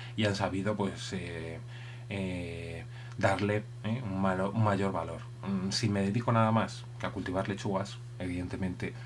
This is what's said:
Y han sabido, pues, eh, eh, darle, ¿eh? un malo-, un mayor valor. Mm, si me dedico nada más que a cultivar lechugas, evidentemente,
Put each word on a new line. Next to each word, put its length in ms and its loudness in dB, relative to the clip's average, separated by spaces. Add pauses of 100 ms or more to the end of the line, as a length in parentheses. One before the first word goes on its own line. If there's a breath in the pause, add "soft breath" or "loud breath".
(160 loud breath)
Y 100 4
han 100 4
sabido, 400 2
pues, 380 -2
eh, 440 -6 (520 loud breath)
eh, 760 -4 (320 loud breath)
darle, 460 4 (200)
¿eh? 200 0
un 180 -2
malo-, 300 4
un 120 4
mayor 280 4
valor. 300 -4 (200)
Mm, 300 0
si 180 2
me 120 4
dedico 300 2
nada 200 8
más 340 2 (140)
que 80 0
a 20 -2
cultivar 400 0
lechugas, 480 -2 (200)
evidentemente, 760 -2 (120 loud breath)